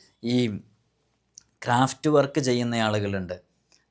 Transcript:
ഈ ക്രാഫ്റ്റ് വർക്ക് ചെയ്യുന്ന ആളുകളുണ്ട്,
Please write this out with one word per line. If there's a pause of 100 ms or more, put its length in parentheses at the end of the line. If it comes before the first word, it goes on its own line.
(240)
ഈ (1080)
ക്രാഫ്റ്റ്
വർക്ക്
ചെയ്യുന്ന
ആളുകളുണ്ട്, (420)